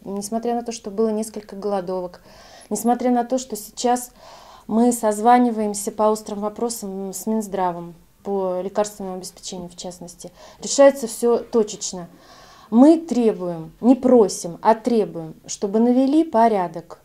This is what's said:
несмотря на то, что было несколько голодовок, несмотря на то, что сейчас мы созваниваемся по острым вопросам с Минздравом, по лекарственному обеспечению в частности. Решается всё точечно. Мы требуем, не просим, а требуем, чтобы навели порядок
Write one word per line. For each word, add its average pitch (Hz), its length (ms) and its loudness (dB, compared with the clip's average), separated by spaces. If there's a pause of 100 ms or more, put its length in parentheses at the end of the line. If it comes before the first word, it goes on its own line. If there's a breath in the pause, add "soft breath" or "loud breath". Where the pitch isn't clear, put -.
несмотря 226 520 -4
на 240 80 -4
то, 240 100 -8
что 220 180 -14
было 220 180 0
несколько 214 460 -8
голодовок, 185 640 -6 (480 loud breath)
несмотря 240 420 0
на 240 120 2
то, 247 140 -2
что 254 180 -8
сейчас - 560 -4 (560 loud breath)
мы 233 240 4
созваниваемся 220 1000 2
по 214 200 2
острым 214 300 -6
вопросам 202 720 -6
с - 120 -14
Минздравом, 185 720 -4 (280)
по 190 380 -4
лекарственному 196 540 -4
обеспечению 180 540 -14
в 180 80 -20
частности. 175 540 -16 (300 loud breath)
Решается 277 460 4
всё 240 300 0
точечно. 196 720 -4 (600 loud breath)
Мы 285 260 8
требуем, 180 840 -2
не 247 160 2
просим, 220 640 2
а 220 140 4
требуем, 170 600 -2 (100)
чтобы 208 340 -4
навели 262 460 4
порядок 208 800 0